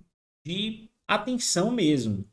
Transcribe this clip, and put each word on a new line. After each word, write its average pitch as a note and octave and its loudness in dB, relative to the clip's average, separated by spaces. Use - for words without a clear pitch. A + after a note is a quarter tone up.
de G#3 -6
atenção G#3+ 0
mesmo. C3+ 2